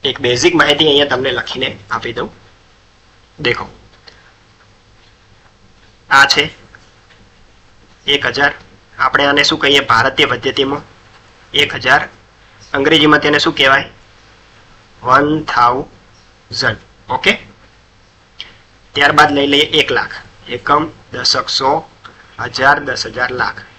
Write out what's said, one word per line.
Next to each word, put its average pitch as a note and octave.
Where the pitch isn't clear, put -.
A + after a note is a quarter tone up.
એક C3+
બેઝિક B2
માહિતી D3
અહીંયા C#3+
તમને C3
લખીને B2
આપી A#2
દઉં. G#2+
દેખો. A#2+
આ C#3
છે D3
એક C#3
હજાર. C3+
આપણે C#3
આને C#3+
શું D3
કહીએ C#3
ભારતીય C3
પદ્ધતિમાં? C3+
એક D3
હજાર. C3+
અંગ્રેજીમાં D3+
તેને D3
શું D#3+
કહેવાય? C#3
વન D3
થાઉઝન્ડ. -
ઓકે? C3
ત્યારબાદ D3
લઈ C#3+
લઈએ C#3+
એક C#3+
લાખ. G#2
એકમ, D3+
દશક, B2+
સો, C3+
હજાર, C#3
દસ C#3+
હજાર, B2
લાખ. A#2+